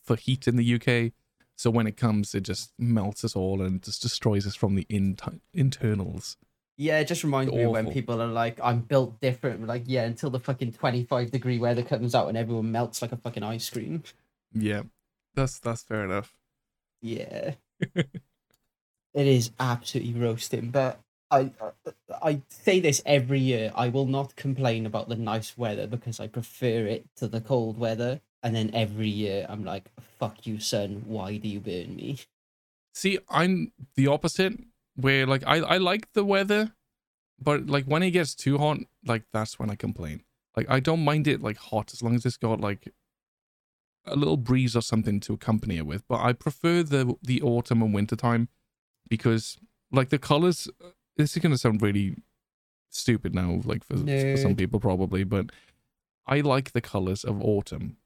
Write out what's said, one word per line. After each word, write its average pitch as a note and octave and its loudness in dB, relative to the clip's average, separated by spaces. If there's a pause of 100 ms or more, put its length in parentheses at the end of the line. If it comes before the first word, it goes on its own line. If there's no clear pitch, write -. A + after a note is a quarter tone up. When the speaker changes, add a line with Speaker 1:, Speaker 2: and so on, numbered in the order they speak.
Speaker 1:
for A#2 2
heat - -2
in A#2+ 4
the A#2 4
U A#2+ 2
K, A#2+ 2 (440)
so - 0
when A2+ 4
it G#2 -6
comes, G#2+ 2
it G2+ -2
just - -6
melts A2 0
us A2 -2
all F#2+ 0
and F#2 -2
just - -10
destroys G#2 0
us G2+ -6
from G2 2
the F2+ 0
inti-, G2 -2 (120)
internals. G#2+ -2 (400)
Speaker 2:
Yeah, D#3 2
it D3+ 2
just E3 -2
reminds C3+ 2
me A#2 2
of A2+ 4
when A2+ 0
Speaker 1:
Awful. - -4
Speaker 2:
people A#2 -2
are A#2 -2
like, A#2 -2
"I'm A#2 2
built A#2+ 2
different." B2 -2
Like, A#2+ -4
yeah, B2+ 0
until A#2 -4
the B2+ -2
fucking B2+ -4
twenty-five B2 0
degree B2 0
weather A#2+ 2
comes A#2+ -2
out F#2 4
and A2 -2
everyone A2+ -2
melts A2+ -2
like A#2 -6
a B2 -6
fucking A#2 -8
ice A2+ -6
cream. D3+ -6 (500)
Speaker 1:
Yeah, G#2 0 (500)
that's, C3+ 0
that's A#2 -6
fair G#2+ -4
enough. G2+ -4 (680)
Speaker 2:
Yeah. - -6 (380)
Speaker 1:
<laughs> - - (1160)
Speaker 2:
It C#3+ 2
is A#2+ 4 (100)
absolutely A#2+ -4
roasting, A#2 -4
but C3 0 (320)
I, C3+ 4 (100)
I, G#2+ -8 (520)
I D3+ 0
say F#3 4
this D3+ 2
every C#3 4
year. A#2+ 2
I B2 0
will C3+ 2
not C3+ -2
complain B2 0
about G#2+ -4
the A2 -4
nice A2 -4
weather G#2 -4
because A#2 -8
I G#2+ -8
prefer A#2 -2
it G#2+ -4 (120)
to A#2 -4
the A#2 -4
cold A2+ 0
weather. A#2+ -2 (200)
And A2+ 0
then A2 0
every A2 0
year G2+ -2
I'm G#2+ -8
like, F#2+ -8 (280)
"Fuck - -6
you, G#2+ -4
sun. G2+ -4
Why G#2+ -6
do G#2+ -8
you G2+ -6
burn F2+ -8
me?" B2+ -8 (800)
Speaker 1:
See, G3 0 (100)
I'm F3 0 (240)
the C3+ 4
opposite, F3 0 (360)
where, C3+ 4
like, C3+ 2
I, C#3 4
I E3 2
like F#3+ 0
the G3+ 4
weather, G3+ 2 (680)
but, C#3+ 2
like, C#3+ 2
when D3+ 2
it F#3 4
gets E3+ 2
too C#3 2
hot, D3+ 2 (260)
like, A2+ 0
that's G#2+ -4
when G#2+ -4
I G2+ -4
complain. F2 -6 (340)
Like, F#2+ 0
I C3 4
don't D#3+ 2
mind D3+ 2
it, - 0
like, G#2+ -4
hot, - -4
as - -14
long A#2 2
as A#2 2
it's B2+ -2
got, A2+ 0
like, G2+ -6 (1120)
a D3 -4
little D3+ 2
breeze B2 2
or A#2 2
something G#2+ 0
to - -4
accompany A2 -2
it D#2+ -4
with. D#2 -6
But A#2+ 0
I B2 2
prefer E3+ 0
the, C3+ 2
the B2+ 0
autumn A#2+ 2
and A2 2
winter G#2 2
time A#2 2 (580)
because, A2+ 0 (340)
like, C3 4
the D3 2
colors, E3 2 (520)
this D3+ 2
is E3 -2
gonna D3 4
sound G#2+ 2
really G2+ 2 (720)
stupid - 0
now, F2 0
like, - -4
for, - -4
for C3+ 0
some C3+ 2
Speaker 2:
Nerd. - 0
Speaker 1:
people A2+ 0
probably, F#2 0
but G2 -2 (760)
I C#3 0
like C3+ 0
the A#2+ 0
colors F#2+ -2
of G2+ -2
autumn. - -2